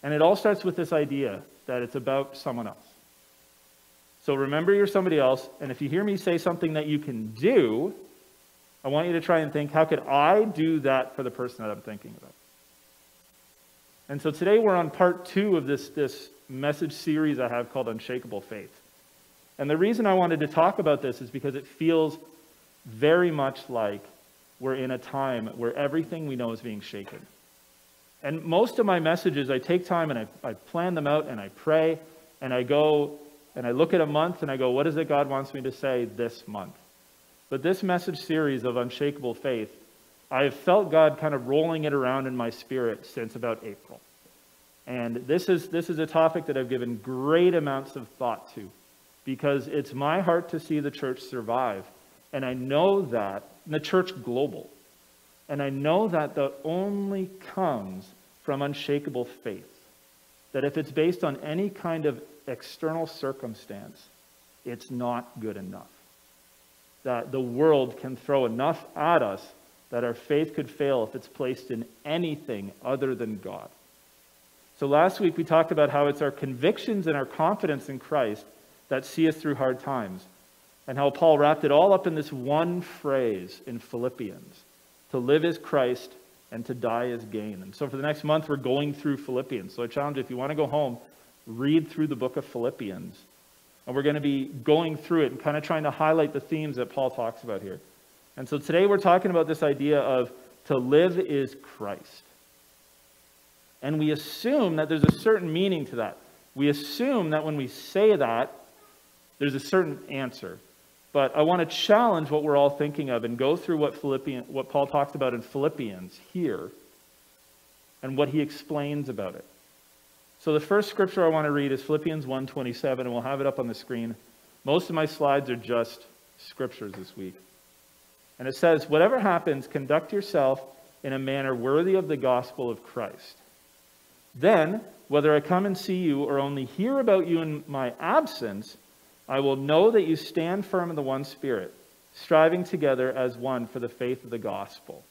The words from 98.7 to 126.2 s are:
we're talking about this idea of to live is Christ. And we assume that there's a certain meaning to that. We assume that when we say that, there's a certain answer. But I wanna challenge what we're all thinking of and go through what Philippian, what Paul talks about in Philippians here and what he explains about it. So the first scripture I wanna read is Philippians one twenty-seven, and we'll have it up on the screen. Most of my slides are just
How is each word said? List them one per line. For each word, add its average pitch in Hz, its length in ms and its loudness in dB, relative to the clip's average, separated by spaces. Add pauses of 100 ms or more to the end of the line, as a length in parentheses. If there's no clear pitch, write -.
we're 202 120 6
talking 185 340 6
about 165 160 4
this 156 160 -2
idea 143 360 2
of 127 320 2 (340)
to 139 120 0
live 156 420 4
is 139 420 -2
Christ. - 640 -12 (1600)
And 151 180 -2
we 151 120 2
assume 185 680 0
that 156 120 0
there's 151 140 4
a - 80 6
certain 190 400 2
meaning 170 360 0
to 123 100 -8
that. 107 200 -4 (380)
We 143 140 4
assume 190 640 0
that 156 140 0
when 151 100 -2
we 135 120 -4
say 208 480 2
that, 120 360 0 (880)
there's 143 160 0
a 139 40 -2
certain 160 400 0 (100)
answer. 127 500 -8 (540)
But 135 220 2
I 151 60 4
wanna 170 240 4
challenge 196 640 4
what 147 140 0
we're 147 120 2
all 143 140 6
thinking 147 400 -4
of 117 160 -2
and 117 120 -4
go 139 200 2
through 170 200 -2
what 147 180 0
Philippian, 135 520 -4
what 135 220 -6
Paul 139 180 2
talks 143 260 0
about 131 200 0
in 117 80 -6
Philippians 113 760 -6 (140)
here 135 400 -4 (1300)
and 135 140 -8
what 143 140 2
he 151 100 0
explains 147 720 -4
about 101 260 -8
it. - 80 -16 (960)
So 156 140 0
the 151 80 4
first 208 280 2
scripture 185 360 2
I - 20 6
wanna 156 240 2
read 143 220 0
is 131 100 -4
Philippians 151 420 -2
one 131 220 -4
twenty-seven, 127 580 -4
and 123 80 -4
we'll 120 100 -2
have 135 180 -4
it 139 60 2
up 135 120 -2
on 120 80 -2
the 117 60 -6
screen. 117 420 -8 (480)
Most 139 260 0
of 165 60 -4
my 156 100 2
slides 143 440 0
are 120 80 -2
just 117 480 -4 (320)